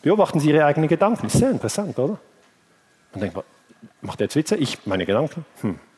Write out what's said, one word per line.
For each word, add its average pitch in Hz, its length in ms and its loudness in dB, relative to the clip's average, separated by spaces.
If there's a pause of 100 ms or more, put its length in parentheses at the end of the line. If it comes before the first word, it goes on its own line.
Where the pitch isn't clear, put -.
Beobachten 180 380 2
Sie 151 100 2
Ihre 151 160 6
eigenen 151 240 2
Gedanken, 175 380 2
ist - 100 0
sehr 262 140 4
interessant, 196 480 -4
oder? 156 180 -2 (960)
Man 95 80 -8
denkt, 98 160 -6 (640)
macht - 180 -12
der 104 60 2
jetzt - 100 -4
Witze? 160 200 0
Ich, - 300 -4
meine 95 200 -2
Gedanken? 143 400 -2 (160)
Hm. 92 180 -4 (180)